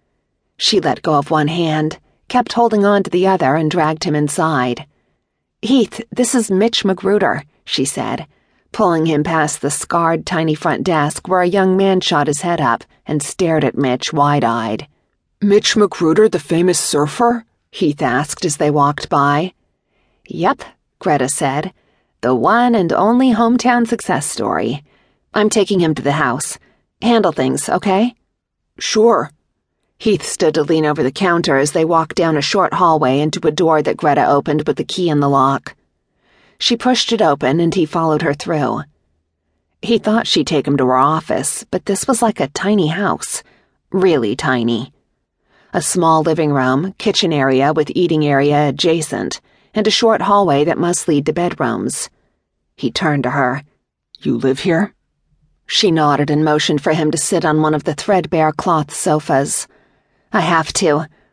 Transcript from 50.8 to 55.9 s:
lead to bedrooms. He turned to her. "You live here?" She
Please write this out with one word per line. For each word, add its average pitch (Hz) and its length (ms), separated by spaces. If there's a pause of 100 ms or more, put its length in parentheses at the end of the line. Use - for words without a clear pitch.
lead 147 200
to 156 60
bedrooms. 143 800 (640)
He 127 160
turned 147 320
to 123 80
her. 135 320 (560)
"You - 180
live 127 240
here?" 175 340 (760)
She 190 240